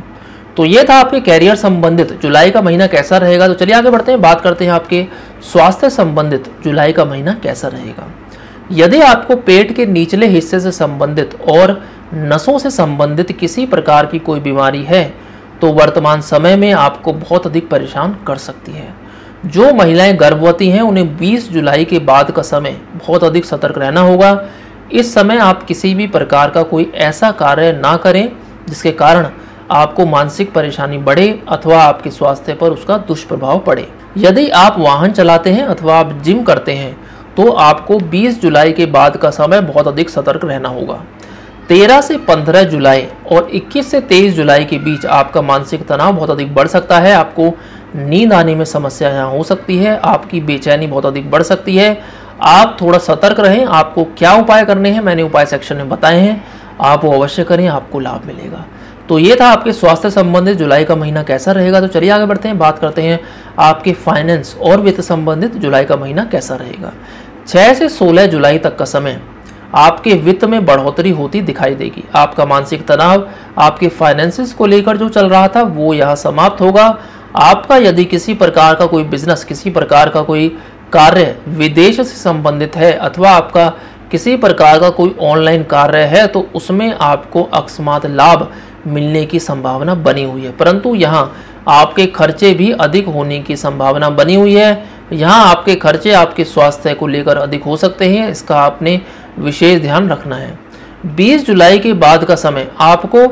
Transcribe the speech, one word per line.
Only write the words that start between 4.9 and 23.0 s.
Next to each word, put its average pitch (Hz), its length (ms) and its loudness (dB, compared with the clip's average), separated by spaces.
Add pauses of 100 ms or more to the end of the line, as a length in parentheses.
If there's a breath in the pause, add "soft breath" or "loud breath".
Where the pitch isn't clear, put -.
स्वास्थ्य 185 460 2
संबंधित 151 600 -2 (140)
जुलाई 151 300 0
का 160 120 2
महीना 139 300 -6
कैसा 131 320 -8
रहेगा। 123 400 -14 (640 loud breath)
यदि 175 280 4
आपको 247 360 4
पेट 196 340 2
के 240 140 -2
निचले 196 420 0
हिस्से 185 320 0
से 180 120 -4
संबंधित 147 640 -4 (120)
और 190 320 2 (340 loud breath)
नसों 156 440 -2
से 277 120 -4
संबंधित 147 600 -2
किसी 180 360 -6
प्रकार 151 380 2
की 160 140 -6
कोई 156 200 -4
बीमारी 139 440 -2
है 170 200 0 (580 loud breath)
तो 165 80 2
वर्तमान 151 540 2
समय 160 320 2
में 202 180 2
आपको 151 400 0
बहुत 170 340 -4
अधिक 170 220 -4
परेशान 147 480 -4 (100)
कर 139 100 -6
सकती - 340 -16
है। 151 220 -16 (520 loud breath)
जो 196 280 4
महिलाएं 185 460 2
गर्भवती 165 500 2
हैं 196 120 2
उन्हें 185 360 -2
बीस 220 340 -2
जुलाई 151 340 0
के 165 160 -2
बाद 139 300 2
का 165 120 -4
समय 143 360 -6 (160)
बहुत 170 280 -2